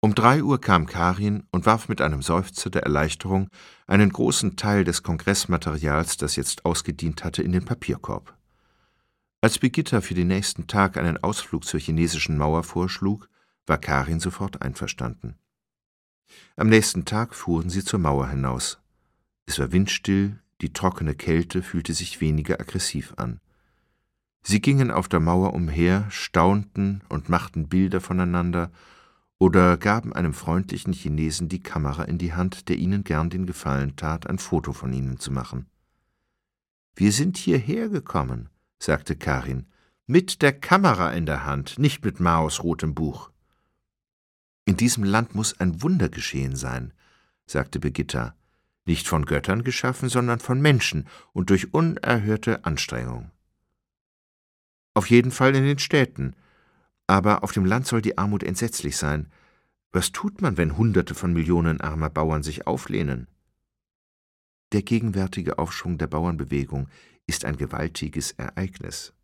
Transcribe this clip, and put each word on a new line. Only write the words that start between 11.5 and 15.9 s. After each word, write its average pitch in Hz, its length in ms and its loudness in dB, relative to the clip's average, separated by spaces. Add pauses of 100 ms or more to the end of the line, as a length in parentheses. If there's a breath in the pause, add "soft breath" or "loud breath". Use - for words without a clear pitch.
zur - 160 -2
chinesischen 80 580 0
Mauer 78 260 2
vorschlug, 95 680 -2 (360)
war 78 120 2
Karin 76 420 0
sofort 92 420 -6
einverstanden. 60 760 -8 (1200 soft breath)